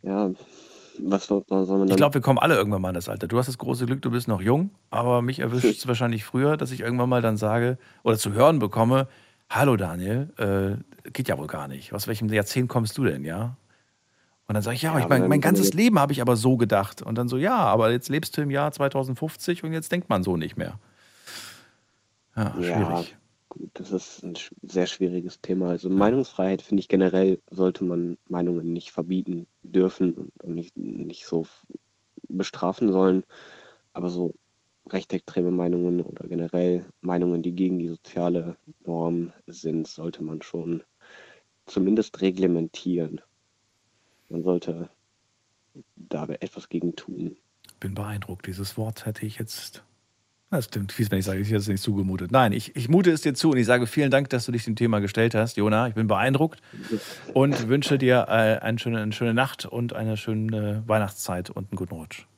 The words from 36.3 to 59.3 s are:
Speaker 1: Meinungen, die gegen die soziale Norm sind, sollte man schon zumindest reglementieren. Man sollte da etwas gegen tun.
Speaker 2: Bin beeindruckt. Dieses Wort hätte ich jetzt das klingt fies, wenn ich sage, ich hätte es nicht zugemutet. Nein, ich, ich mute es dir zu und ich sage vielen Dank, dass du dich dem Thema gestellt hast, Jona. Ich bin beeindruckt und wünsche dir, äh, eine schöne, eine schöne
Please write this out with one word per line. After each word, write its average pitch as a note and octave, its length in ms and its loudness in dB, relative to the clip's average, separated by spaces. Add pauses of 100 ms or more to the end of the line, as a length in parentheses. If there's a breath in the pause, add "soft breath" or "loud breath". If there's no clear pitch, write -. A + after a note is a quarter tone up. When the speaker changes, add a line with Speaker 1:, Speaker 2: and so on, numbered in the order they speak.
Speaker 1:
Meinungen, F2+ 420 0
die F2 120 -4
gegen F#2 240 0
die E2+ 100 -4
soziale F2 680 -4 (280)
Norm E2+ 480 -4 (140)
sind, D#2+ 420 -6
sollte E2 360 -10
man D#2 180 -10
schon E2+ 420 -6 (840 loud breath)
zumindest G#2 560 0
reglementieren. F2 1000 0 (1080)
Man E2+ 140 -6
sollte F2 480 -2 (1080)
da - 300 -8
etwas - 420 -10
gegen E2+ 280 -4
tun. - 420 -10 (420)
Speaker 2:
Bin F#2+ 140 -6
beeindruckt. G2+ 520 -8
Dieses F#2+ 320 -8
Wort A2 260 -6
hätte A2 220 -6
ich G#2+ 120 -10
jetzt - 460 -12 (680)
das C#3 180 -2
klingt G2 220 -6
fies, G#2+ 180 0
wenn F#2+ 80 2
ich F#2+ 60 0
sage, F#2+ 160 -2
ich G2+ 80 -2
hätte A2 120 2
es G#2 80 -4
nicht G2 140 -2
zugemutet. F#2+ 480 -2
Nein, A#2+ 220 6
ich, - 240 -6
ich A#2+ 140 -4
mute F3+ 200 6
es D#3 120 2
dir D3 100 0
zu D#3 200 2
und C3 40 4
ich A#2+ 80 4
sage B2 220 4
vielen C#3+ 240 2
Dank, C3+ 180 4
dass B2 160 0
du C3 80 -4
dich A#2 140 -2
dem A2 100 -2
Thema A2+ 240 2
gestellt A2+ 340 2
hast, A2+ 220 2
Jona. G#2+ 320 2
Ich A2 60 -6
bin A2 140 0
beeindruckt C3+ 520 2 (720 loud breath)
und C3 360 2
wünsche C#3+ 280 2
dir, B2+ 320 4
äh, A2 300 4
eine A2 200 -2
schöne, A#2 220 -4
eine G#2+ 120 -4
schöne A#2 200 -2